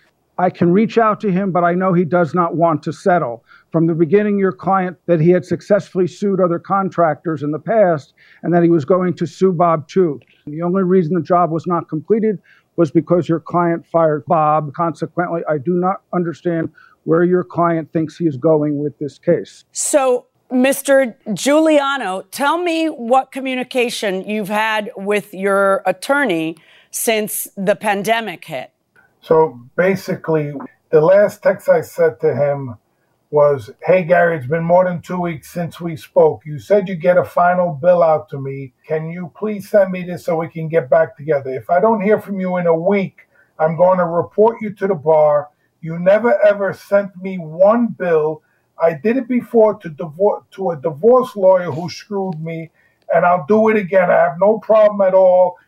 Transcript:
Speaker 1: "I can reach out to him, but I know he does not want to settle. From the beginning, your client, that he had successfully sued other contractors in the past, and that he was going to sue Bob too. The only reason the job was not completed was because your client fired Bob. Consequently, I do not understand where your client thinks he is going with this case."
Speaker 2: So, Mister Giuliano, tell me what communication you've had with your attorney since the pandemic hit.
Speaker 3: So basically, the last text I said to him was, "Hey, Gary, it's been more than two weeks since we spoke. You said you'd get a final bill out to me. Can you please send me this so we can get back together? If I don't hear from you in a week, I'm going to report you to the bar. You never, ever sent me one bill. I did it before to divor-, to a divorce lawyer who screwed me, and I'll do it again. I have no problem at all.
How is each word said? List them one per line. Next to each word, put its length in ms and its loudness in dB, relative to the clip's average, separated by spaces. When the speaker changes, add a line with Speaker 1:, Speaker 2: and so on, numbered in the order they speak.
Speaker 1:
"I 100 0
can 240 0
reach 240 2
out 240 2
to 100 -2
him, 220 -2
but 100 0
I 120 2
know 180 0
he 140 2
does 280 0
not 220 -2
want 280 2
to 80 -6
settle. 520 -2
From 160 2
the 80 0
beginning, 440 2
your 140 0
client, 520 -2
that 160 2
he 100 4
had 140 2
successfully 640 -2
sued 340 -2
other 180 0
contractors 840 -2
in 80 -4
the 80 -6
past, 560 0
and 120 -2
that 80 4
he 80 4
was 160 2
going 300 0
to 100 -4
sue 260 0
Bob 360 0
too. 300 0
The 160 -10
only 220 0
reason 300 2
the 60 0
job 300 2
was 160 -4
not 240 -4
completed 480 -2
was 140 0
because 380 0
your 120 -2
client 460 -2
fired 400 0
Bob. 460 0
Consequently, 720 -6
I 120 -2
do 160 -4
not 260 -2
understand 560 -4
where 200 2
your 200 2
client 480 -2
thinks 240 -4
he 100 -2
is 120 -2
going 440 0
with 160 -8
this 200 -10
case." 540 -2
Speaker 2:
So, 540 0
Mister 640 2
Giuliano, 920 0
tell 260 0
me 300 -2
what 420 0
communication 1000 -4
you've 200 -4
had 480 -2
with 360 -4
your 540 0
attorney 720 -2
since 560 -4
the 200 0
pandemic 720 -4
hit. 260 -12
Speaker 3:
So 400 0
basically, 760 -2
the 120 4
last 400 2
text 260 0
I 140 2
said 380 -2
to 140 0
him 420 -4
was, 400 2
"Hey, 180 2
Gary, 360 2
it's 100 -10
been 160 -2
more 200 4
than 180 -4
two 180 -6
weeks 320 -8
since 280 -8
we 140 -8
spoke. 500 0
You 140 -12
said 300 0
you'd 120 -8
get 160 2
a 60 4
final 500 0
bill 300 2
out 280 0
to 100 -10
me. 320 -12
Can 240 -6
you 280 -12
please 340 -10
send 220 2
me 100 -8
this 220 -10
so 100 -2
we 140 -4
can 180 -10
get 240 -2
back 260 2
together? 340 -4
If 200 -10
I 80 2
don't 220 2
hear 200 0
from 200 -10
you 160 -4
in 100 -4
a 80 2
week, 540 -2
I'm 200 -2
going 220 4
to 60 0
report 560 0
you 140 -6
to 140 -4
the 80 -2
bar. 540 2
You 200 -10
never, 440 2
ever 280 2
sent 500 -2
me 160 -8
one 480 2
bill. 560 -2
I 120 2
did 240 -2
it 100 -6
before 460 2
to 160 -14
divor-, 520 -4
to 180 -6
a 60 -6
divorce 600 2
lawyer 340 2
who 200 -8
screwed 520 -8
me, 280 -10
and 120 2
I'll 200 0
do 220 2
it 80 2
again. 340 2
I 40 4
have 260 2
no 180 2
problem 480 2
at 80 2
all. 420 4